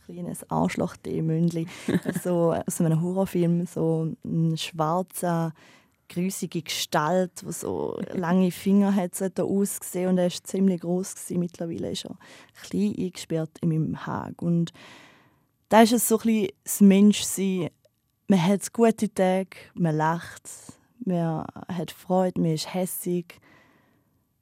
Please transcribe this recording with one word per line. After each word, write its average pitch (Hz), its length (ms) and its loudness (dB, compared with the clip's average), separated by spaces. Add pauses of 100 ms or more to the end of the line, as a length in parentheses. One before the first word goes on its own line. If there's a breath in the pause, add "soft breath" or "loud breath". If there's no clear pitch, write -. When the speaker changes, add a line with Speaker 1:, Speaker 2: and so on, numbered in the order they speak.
Speaker 1:
So 180 80 -18
ein 175 60 -12
kleines 165 300 -10
Arschloch-Dämönli. 165 1160 -2 (200 loud breath)
Speaker 2:
<laughs> - 360 -2
Speaker 1:
So 170 300 2
aus - 280 -4
einem 160 200 4
Horrorfilm, 175 640 0
so 160 480 0 (120)
ein 165 320 0
schwarzer, 165 960 -2 (560 soft breath)
grüßige 175 540 -4
Gestalt, 175 800 -2
wo - 60 -8
so 73 560 -6
Speaker 2:
<laughs> - 60 -12
Speaker 1:
lange 180 380 2
Finger 196 420 2
hat, 180 220 -2
so 190 100 -2
hat 190 140 -4
er 175 60 0
ausgesehen. 190 640 -2
Und 185 80 4
er 180 80 4
war - 180 -4
ziemlich 190 380 2
gross 180 340 -4
gewesen. - 240 -6
Mittlerweile 175 520 -6
ist - 140 -8
er - 120 -14 (440 loud breath)
klein 196 360 -2
eingesperrt 160 540 -6 (100)
in 175 80 2
meinem 156 360 -2
Haag. - 360 -8
Und 170 320 0 (960 loud breath)
da 220 140 8
ist 220 100 6
es 233 140 2
so 226 100 4
ein - 60 -8
bisschen 220 260 2 (140)
das - 180 -6
Menschsein. 190 880 6 (580)
Man 185 180 4
hat 196 280 0
gute 226 400 2
Tage, 185 360 0 (240)
man 160 220 0
lacht, 160 540 -2 (560)
man 165 400 -2 (220)
hat 170 240 -6
Freude, 185 500 0
man 170 100 2
ist 156 220 -4
hässig. 180 640 -4 (1040 soft breath)